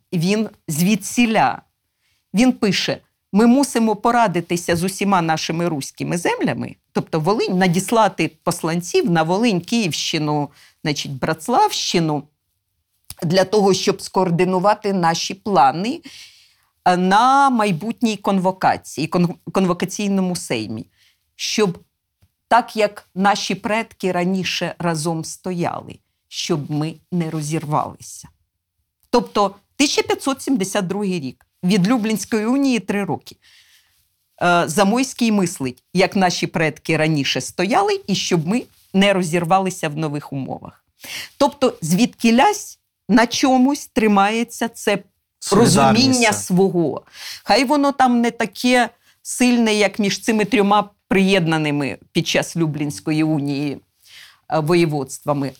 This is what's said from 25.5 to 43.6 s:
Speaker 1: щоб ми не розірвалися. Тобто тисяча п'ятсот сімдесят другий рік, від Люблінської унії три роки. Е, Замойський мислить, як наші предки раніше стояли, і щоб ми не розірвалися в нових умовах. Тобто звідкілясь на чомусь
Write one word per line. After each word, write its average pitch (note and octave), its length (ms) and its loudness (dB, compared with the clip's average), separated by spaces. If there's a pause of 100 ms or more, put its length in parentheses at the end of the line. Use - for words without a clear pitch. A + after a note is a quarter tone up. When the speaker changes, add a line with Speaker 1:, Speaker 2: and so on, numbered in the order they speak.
Speaker 1:
щоб D3+ 420 -6
ми D3+ 240 -4 (180)
не E3 180 -2
розірвалися. D3+ 1000 -6 (840)
Тобто G#3 440 0 (220)
тисяча G4+ 260 0
п'ятсот C#4 400 -4
сімдесят G3+ 440 -2
другий F#3+ 340 -4
рік, B2+ 260 -14 (180)
від F3+ 240 2
Люблінської A3 580 0
унії C4 340 2
три G3 240 -4
роки. - 320 -8 (1080)
Е, F3 260 2
Замойський G#3 640 0
мислить, E3+ 520 -4 (100)
як F#3 220 2
наші F3+ 300 0
предки D#3+ 500 -2
раніше D#3 440 0
стояли, G4 680 0
і G3 80 0
щоб E3 320 -2
ми A#3 160 -2 (320)
не G3 180 4
розірвалися F3+ 760 0
в D3 80 -8
нових D3+ 360 -6
умовах. - 520 -10 (540)
Тобто - 440 -2
звідкілясь A#3 960 0 (300)
на - 180 4
чомусь C4 600 2